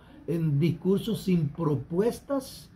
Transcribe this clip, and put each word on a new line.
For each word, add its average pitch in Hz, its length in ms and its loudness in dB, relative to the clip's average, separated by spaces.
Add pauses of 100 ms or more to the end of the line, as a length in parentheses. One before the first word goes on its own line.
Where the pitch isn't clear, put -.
(260)
en 160 340 0
discursos 185 640 0
sin 170 260 2
propuestas 170 1300 -2